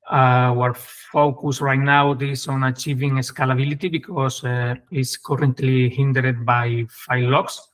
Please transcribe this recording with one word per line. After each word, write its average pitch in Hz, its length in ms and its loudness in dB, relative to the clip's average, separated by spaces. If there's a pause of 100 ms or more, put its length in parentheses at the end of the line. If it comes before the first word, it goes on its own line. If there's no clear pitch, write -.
(120)
Our 127 600 4
focus - 840 -2
right 135 180 2
now 143 360 4
is 139 340 -6
on 135 160 -2
achieving 131 540 -2
scalability 135 720 -2
because, 156 540 -4
uh, 123 320 -2 (160)
it's 135 260 -4
currently 131 720 0
hindered 127 560 0
by 120 460 0
file 123 400 -2
locks 160 300 0 (140)